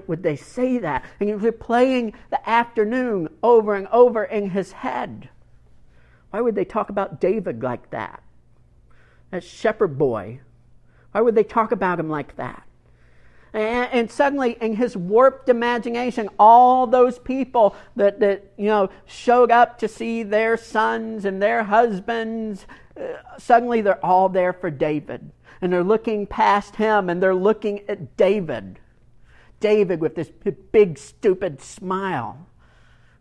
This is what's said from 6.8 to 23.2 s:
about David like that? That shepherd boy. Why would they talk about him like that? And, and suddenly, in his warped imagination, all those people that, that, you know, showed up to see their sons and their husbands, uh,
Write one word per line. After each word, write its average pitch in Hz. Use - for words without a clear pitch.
about 196
David 185
like 123
that? 110
That 180
shepherd 190
boy. 117
Why 202
would 233
they 214
talk 220
about 185
him 165
like 147
that? -
And, 233
and 233
suddenly, 277
in 220
his 240
warped 226
imagination, 233
all 247
those 247
people 247
that, 202
that, 202
you 202
know, 208
showed 247
up 233
to 220
see 226
their 220
sons 220
and 190
their 226
husbands, 220
uh, -